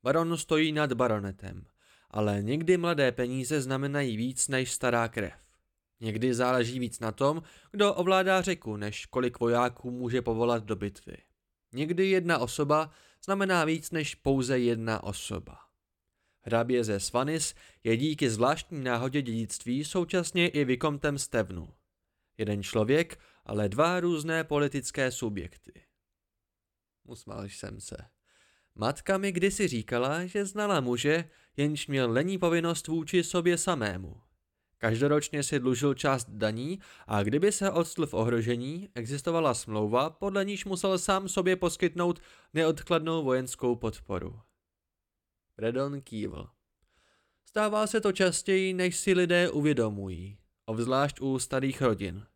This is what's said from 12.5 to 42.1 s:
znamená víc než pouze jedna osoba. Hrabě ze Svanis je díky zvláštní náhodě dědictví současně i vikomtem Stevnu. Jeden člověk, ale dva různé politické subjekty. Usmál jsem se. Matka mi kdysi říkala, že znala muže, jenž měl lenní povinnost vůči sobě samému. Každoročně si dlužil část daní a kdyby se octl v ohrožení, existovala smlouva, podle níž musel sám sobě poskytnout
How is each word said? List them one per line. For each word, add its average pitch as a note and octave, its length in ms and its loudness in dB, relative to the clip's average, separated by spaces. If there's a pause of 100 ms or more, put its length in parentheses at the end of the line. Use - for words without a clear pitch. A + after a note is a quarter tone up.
znamená F#3+ 400 2
víc D#3+ 260 -2
než D#3 240 -2
pouze C3 440 2
jedna A2+ 440 0
osoba. - 560 -8 (840)
Hrabě A#2 440 2
ze G#2 160 -2
Svanis D3 540 -2 (300)
je A2+ 120 4
díky D3 340 0
zvláštní C#3 500 0
náhodě B2+ 420 -2
dědictví A#2+ 600 -4
současně F3 640 0
i D3 160 2
vikomtem C#3+ 540 0
Stevnu. F#2 500 -4 (720)
Jeden G#2 240 -2
člověk, B2 580 0 (240)
ale G#2 240 -2
dva D#3+ 320 2
různé D#3+ 440 0
politické C#3+ 680 0
subjekty. G2+ 640 -8 (1300)
Usmál G#2+ 400 -14
jsem G2+ 360 -14
se. - 160 -14 (800)
Matka C#3+ 440 -2
mi G3 140 -2
kdysi F#3+ 360 0
říkala, C3 580 -2
že G3+ 180 -4
znala G3 360 0
muže, C3+ 440 0 (320)
jenž D3 300 -2
měl C3 260 0
lenní F3 260 0
povinnost E3+ 500 0
vůči E3 360 0
sobě E3+ 340 2
samému. G2+ 600 -2 (580)
Každoročně C#3+ 640 2
si C#3 180 0
dlužil C3 340 2
část C3 360 0
daní A2 500 -4 (260)
a G#2 160 2
kdyby D3+ 300 4
se G3 180 0
octl E3 360 0
v - 80 -10
ohrožení, A#2+ 800 0
existovala C#3 600 0
smlouva, A2 560 0
podle G3 340 -2
níž G3+ 200 -6
musel F#3+ 340 0
sám G3 300 0
sobě F#3 280 2
poskytnout F3 640 0 (340)